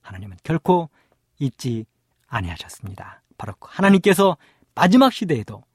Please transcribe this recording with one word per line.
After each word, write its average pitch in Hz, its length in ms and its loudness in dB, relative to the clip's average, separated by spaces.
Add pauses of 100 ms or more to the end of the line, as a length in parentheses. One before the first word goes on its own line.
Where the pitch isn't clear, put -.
하나님은 95 420 -18
결코 165 460 -2 (500)
잊지 120 480 -6 (400)
아니하셨습니다. 95 960 -12 (140)
바로 - 220 -16
그 - 120 -20
하나님께서 196 680 2 (380)
마지막 240 380 4
시대에도 117 520 -8 (100)